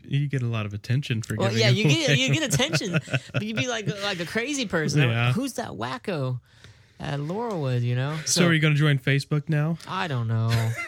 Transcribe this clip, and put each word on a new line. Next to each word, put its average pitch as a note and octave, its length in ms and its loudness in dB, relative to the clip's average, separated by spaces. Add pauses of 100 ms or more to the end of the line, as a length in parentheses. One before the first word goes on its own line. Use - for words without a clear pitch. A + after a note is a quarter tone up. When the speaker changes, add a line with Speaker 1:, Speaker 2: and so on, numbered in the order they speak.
Speaker 1:
you C#3+ 240 0
get C3+ 140 -2
a A#2+ 40 0
lot A2+ 200 -2
of G#2 80 -8
attention A#2+ 480 -2
for - 120 -6
Speaker 2:
Well, - 140 0
Speaker 1:
giving A2+ 140 2
Speaker 2:
yeah, - 80 6
Speaker 1:
it B2 60 6
Speaker 2:
you - 80 4
get, - 240 4
Speaker 1:
away. - 100 6
Speaker 2:
you - 160 2
get C4 200 0
attention, F3 460 0 (320)
but A2+ 100 -2
you'd G#3+ 140 -6
be B3+ 100 -2
like, A3+ 220 -4 (160)
like G3 160 -4
a E3+ 60 -6
crazy B3+ 400 -4
person. D3+ 420 0
Speaker 1:
Yeah. A#2 240 2
Speaker 2:
"Who's B3+ 220 -2
that - 160 -6
wacko C#3 720 -4 (600)
at C#3+ 200 -4
Laurelwood?" D#3 640 -2
You B2 140 0
know. C#3 200 -2 (100)
Speaker 1:
So - 160 2
Speaker 2:
So F3 60 6
Speaker 1:
are E3+ 40 6
you D#3 80 4
gonna D3+ 140 4
join D3 240 4
Facebook C#3+ 500 0
now? D#3 380 0
Speaker 2:
I F#3 220 -4
don't A#2+ 200 -2
know. A2+ 220 2 (380)